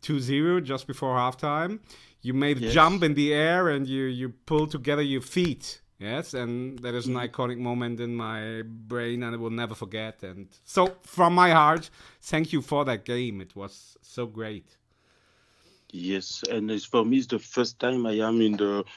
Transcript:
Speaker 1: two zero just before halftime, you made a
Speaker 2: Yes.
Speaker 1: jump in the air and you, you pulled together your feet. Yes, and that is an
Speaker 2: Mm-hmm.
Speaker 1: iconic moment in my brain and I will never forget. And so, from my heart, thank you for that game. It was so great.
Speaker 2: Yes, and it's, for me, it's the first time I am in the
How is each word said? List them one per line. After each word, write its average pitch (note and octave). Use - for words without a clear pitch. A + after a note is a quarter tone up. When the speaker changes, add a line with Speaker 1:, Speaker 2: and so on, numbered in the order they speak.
Speaker 1:
two D3
zero D3
just C3+
before C3
halftime, D3+
you B2+
made C#3+
a B2
Speaker 2:
Yes. A2+
Speaker 1:
jump E3+
in D3+
the D3
air E3
and C#3
you, C3+
you B2+
pulled D3+
together D3
your C3+
feet. -
Yes, A#2+
and B2
that A#2+
is A#2+
an B2+
Speaker 2:
Mm-hmm. B2
Speaker 1:
iconic B2
moment A#2+
in A#2+
my A2+
brain A#2
and A#2
I -
will A2+
never A2+
forget. A2
And F#2
so, F#3
from F3
my F3+
heart, D#3+
thank D#3
you D3+
for D3
that A#2
game. A#2+
It F2+
was -
so -
great. A2
Speaker 2:
Yes, F#2
and A2
it's, G#2
for A#2
me, A#2+
it's B2+
the B2
first -
time B2
I A2
am A2+
in G#2+
the G2+